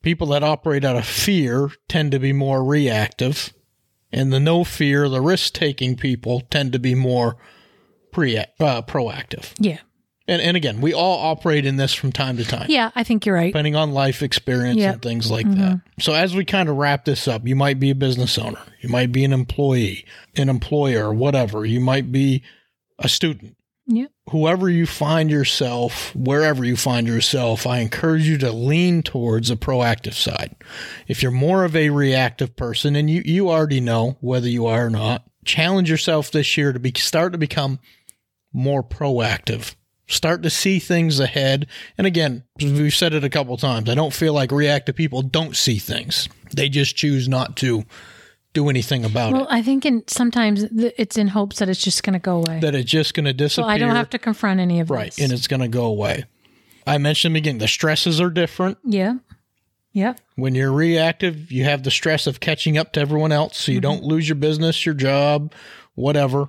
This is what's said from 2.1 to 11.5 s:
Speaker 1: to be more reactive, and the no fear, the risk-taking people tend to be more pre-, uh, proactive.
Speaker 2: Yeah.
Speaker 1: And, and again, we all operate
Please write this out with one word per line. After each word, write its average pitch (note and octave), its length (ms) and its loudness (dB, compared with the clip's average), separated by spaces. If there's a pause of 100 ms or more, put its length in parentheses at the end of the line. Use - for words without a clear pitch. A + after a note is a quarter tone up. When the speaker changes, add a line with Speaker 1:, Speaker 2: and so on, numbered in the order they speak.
Speaker 1:
to C3+ 80 0
be C3+ 140 0
more C3+ 300 0
reactive, C3 880 0 (600)
and C3+ 200 0
the C3+ 80 2
no E3 240 4
fear, C#3+ 460 2
the C3 120 0
risk-taking C#3 760 0
people B2 460 -2 (100)
tend C#3 220 0
to C3 60 0
be B2+ 140 2
more B2 440 0 (720)
pre-, B2+ 260 0
uh, G#2 60 -2 (400)
proactive. - 760 -6
Speaker 2:
Yeah. F#3+ 220 0 (480)
Speaker 1:
And, E3+ 140 0
and F3 160 0
again, A#2+ 240 -2
we D#3 120 2
all F3 260 0 (120)
operate D3+ 360 0